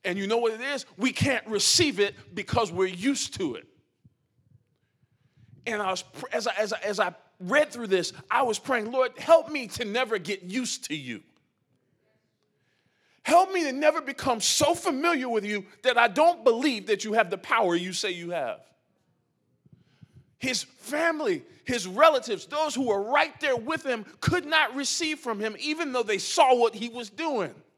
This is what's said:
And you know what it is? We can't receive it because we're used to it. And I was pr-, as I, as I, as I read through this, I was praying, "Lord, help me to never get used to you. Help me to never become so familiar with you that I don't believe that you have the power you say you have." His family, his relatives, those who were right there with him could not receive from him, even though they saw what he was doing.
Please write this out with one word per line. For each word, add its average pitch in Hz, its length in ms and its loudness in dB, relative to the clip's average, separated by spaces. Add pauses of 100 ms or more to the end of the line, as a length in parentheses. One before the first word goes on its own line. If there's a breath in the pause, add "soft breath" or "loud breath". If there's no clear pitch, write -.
And 185 140 -2
you 196 100 -4
know 226 120 0
what 233 140 0
it 226 80 -10
is? 277 240 -6 (120)
We 226 160 0
can't 247 340 0
receive 214 540 2
it 202 140 0 (180 loud breath)
because 208 360 0
we're 185 180 0
used 185 480 -4
to 135 200 -4
it. - 100 -16 (2000)
And 214 160 -2
I 190 100 0
was 180 120 -4
pr-, - 300 -14
as 220 140 -2
I, 202 100 -2
as 214 160 -2
I, 180 60 -6
as 196 200 -4
I 180 140 2 (260)
read 285 320 2
through 240 160 -8
this, 185 260 2 (160 loud breath)
I 247 140 2
was 226 160 0
praying, 233 320 -2
"Lord, 262 260 0
help - 320 6
me 269 180 -6
to 226 180 -8
never 220 320 -2
get 185 260 -6
used 214 420 -6
to 160 100 -6
you. 127 260 -10 (2000)
Help 370 280 6
me 359 120 0
to 269 100 -2
never 302 280 2
become 262 400 -2
so 302 320 2
familiar 285 560 0
with 214 160 0
you 208 200 -4 (180 loud breath)
that 247 140 2
I 233 100 6
don't 311 360 4
believe 233 440 2
that 202 160 0
you 214 100 -4
have 214 160 4
the 190 80 -4
power 208 380 2
you 180 180 -4
say 190 180 -4
you 175 200 -8
have." 135 280 -6 (1800 soft breath)
His - 240 -4
family, 294 800 -2 (220 loud breath)
his 240 200 -2
relatives, 247 600 2
those 302 280 -4
who 254 140 -2
were 202 140 0
right 285 400 0
there 269 160 0
with 285 280 -6
him 233 200 -4 (160 loud breath)
could 339 240 0
not 294 280 0
receive 302 460 -4
from 220 200 -6
him, 220 200 -4
even 302 320 -4
though 247 120 0
they 202 140 -2
saw 254 380 4
what 233 180 2
he 220 140 -8
was 233 220 -10
doing. 220 440 -4 (240)